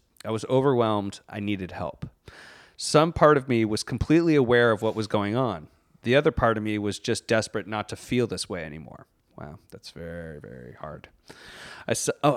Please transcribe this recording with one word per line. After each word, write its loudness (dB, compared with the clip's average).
I -8
was -4
overwhelmed. 2
I -10
needed -4
help. -8
Some 2
part 6
of -2
me 4
was -2
completely 2
aware 6
of 0
what 0
was -4
going 0
on. -2
The 2
other 4
part 2
of -4
me -2
was -4
just -4
desperate -2
not -6
to -10
feel -2
this -8
way -8
anymore." -14
Wow, -16
that's -20
very, -14
very -18
hard. -14
I -4
s-, -2
oh, 2